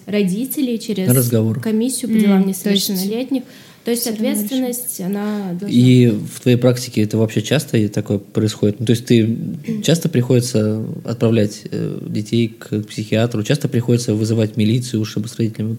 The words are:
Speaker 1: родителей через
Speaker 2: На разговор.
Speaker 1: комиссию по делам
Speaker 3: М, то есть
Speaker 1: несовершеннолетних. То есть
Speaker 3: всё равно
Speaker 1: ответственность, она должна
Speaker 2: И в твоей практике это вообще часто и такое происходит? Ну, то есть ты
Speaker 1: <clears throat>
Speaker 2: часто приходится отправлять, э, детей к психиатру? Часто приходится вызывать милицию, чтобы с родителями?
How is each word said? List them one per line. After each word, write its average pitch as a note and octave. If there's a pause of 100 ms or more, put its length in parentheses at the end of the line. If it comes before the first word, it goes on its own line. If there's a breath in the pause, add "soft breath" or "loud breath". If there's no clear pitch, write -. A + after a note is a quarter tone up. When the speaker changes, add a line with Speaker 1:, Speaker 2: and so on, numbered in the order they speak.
Speaker 1:
родителей A3
через F#3+
Speaker 2:
На -
разговор. A#2
Speaker 1:
комиссию A3
по A3
делам G3
Speaker 3:
М, - (100)
то F#3+
есть -
Speaker 1:
несовершеннолетних. A3 (420 loud breath)
То A3+
есть A#3+
Speaker 3:
всё A#3+
равно G#3+
Speaker 1:
ответственность, A#3+
она G3+ (120)
должна G3+
Speaker 2:
И B2
в -
твоей B2
практике B2
это G#2+
вообще A2
часто B2+
и G#2+
такое G#2
происходит? G#2
Ну, A2+
то A#2
есть A2
ты A2+ (180)
Speaker 1:
<clears throat> A3
Speaker 2:
часто E3+
приходится A#2+ (240)
отправлять, A2+ (100)
э, G#2+ (100)
детей A2+ (100)
к G#2+
психиатру? A2
Часто -
приходится A#2+
вызывать A2
милицию, A2
чтобы G#2+
с -
родителями? A2